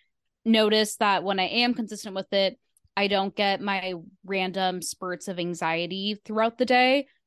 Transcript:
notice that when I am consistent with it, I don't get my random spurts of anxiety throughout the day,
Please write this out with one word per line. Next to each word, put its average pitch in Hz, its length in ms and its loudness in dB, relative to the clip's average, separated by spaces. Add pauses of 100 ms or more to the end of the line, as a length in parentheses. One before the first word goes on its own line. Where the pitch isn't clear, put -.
(440)
notice 214 520 4
that 196 280 2
when 190 140 0
I 185 100 0
am 240 260 0
consistent 208 400 -8
with 190 180 -8
it, 196 260 2 (360)
I 202 140 0
don't 196 260 0
get 196 260 0
my 190 340 -2 (300)
random 185 560 -2
spurts 180 480 -8
of 180 100 -6
anxiety 175 840 -4
throughout 226 320 0
the 254 80 0
day, 254 440 2 (180)